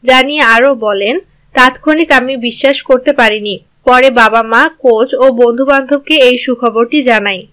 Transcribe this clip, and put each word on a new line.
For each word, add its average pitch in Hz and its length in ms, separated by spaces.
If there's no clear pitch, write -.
জানিয়ে 262 380
আরও 247 340
বলেন, 214 440
"তাৎক্ষণিক 302 580
আমি 262 260
বিশ্বাস 247 440
করতে 254 320
পারিনি। 214 460
পরে 254 280
বাবা 226 320
মা, 233 260
কোচ 233 340
ও 262 180
বন্ধু 240 340
বান্ধবকে 277 480
এই 254 240
সুখবরটি 240 640
জানাই। 208 520